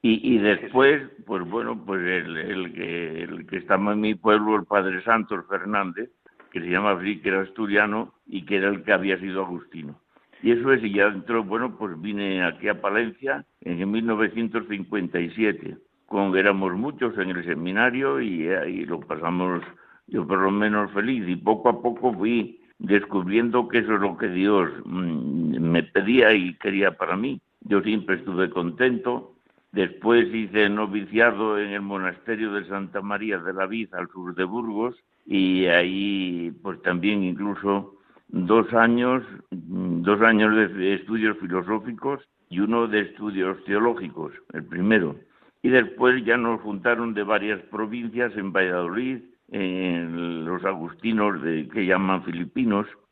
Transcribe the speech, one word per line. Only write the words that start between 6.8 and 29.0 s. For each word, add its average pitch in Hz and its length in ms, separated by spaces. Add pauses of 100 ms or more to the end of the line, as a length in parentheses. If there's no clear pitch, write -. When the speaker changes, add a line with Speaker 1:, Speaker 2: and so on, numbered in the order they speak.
Speaker 1:
así, 92 280
que 78 80
era 95 140
asturiano 104 720 (120)
y 90 200
que 101 100
era 98 140
el 98 140
que 101 100
había 92 260
sido 95 240
agustino. 80 560 (440)
Y 117 80
eso 120 220
es, 117 100
y 104 80
ya 101 160
entró, 110 360
bueno, 110 320
pues 90 240
vine 98 440
aquí 85 240
a 101 120
Palencia 117 680 (160)
en 87 280
mil 113 160
novecientos 110 640
cincuenta 95 500
y 85 120
siete, 107 460 (280)
con, 98 320
éramos 95 360
muchos 123 440
en 92 140
el 87 140
seminario 120 760
y, 87 260
eh, 87 220
y 90 160
lo 82 140
pasamos, 87 640 (420)
yo 92 220
por 98 100
lo 95 140
menos 104 400
feliz, 107 360
y 90 100
poco - 320
a 120 120
poco 123 320
fui 107 460 (180)
descubriendo 104 920
que 120 100
eso 107 160
es 98 60
lo 95 160
que 107 100
Dios, 92 420 (140)
mm, 80 760
me 82 220
pedía 107 520
y 90 220
quería 98 360
para 87 240
mí. 123 260 (200)
Yo 101 200
siempre 95 360
estuve 90 340
contento. 123 800 (400)